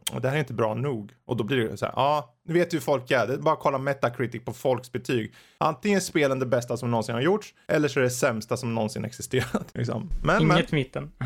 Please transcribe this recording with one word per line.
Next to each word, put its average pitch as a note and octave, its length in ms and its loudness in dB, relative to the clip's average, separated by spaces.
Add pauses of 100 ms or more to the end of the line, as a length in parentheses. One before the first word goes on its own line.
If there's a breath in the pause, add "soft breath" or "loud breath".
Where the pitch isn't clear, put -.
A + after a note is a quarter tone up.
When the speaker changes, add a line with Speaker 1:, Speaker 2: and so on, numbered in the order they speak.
(120)
Speaker 1:
"Åh, B2 80 -6
det B2+ 80 0
här C#3 80 0
är D#3 40 0
inte C3 140 -6
bra A2 200 0
nog." A#2+ 380 -4 (140)
Och A#2+ 100 -2
då A2+ 80 0
blir C3 120 0 (120)
det - 80 -6
så - 80 -4
här, - 120 -4
ja, C#3+ 380 0 (100)
nu D#3+ 100 -6
vet F3 200 2
ju - 20 0
hur C3+ 60 -2
folk C3 280 0
är. A#2+ 160 4
Det B2+ 80 -2
är C#3 40 -4
bara D3+ 160 2
att D3 60 -4
kolla C#3 180 0
Metacritic B2+ 680 -2
på A#2+ 80 -8
folks B2+ 400 -2
betyg. A#2 420 -2 (240 soft breath)
Antingen F3 380 2
är F#3 40 4
spelen C#3 380 2
det C3 80 0
bästa A#2+ 300 0
som A#2+ 140 -2
någonsin A#2 240 0
har A#2+ 80 -2
gjorts, G3 320 0 (140 soft breath)
eller D3+ 200 4
så C3+ 120 0
är B2+ 40 6
det B2 60 4
sämsta B2 460 0
som A#2 180 -4
någonsin A2 300 -2
existerat, - 680 -4
<laughs> - 40 -20
liksom. B2 360 -4 (140)
Men, E3 180 2
Speaker 2:
Inget E3 280 4
Speaker 1:
men. D#3 100 2
Speaker 2:
mitten. C#3 320 -8 (140)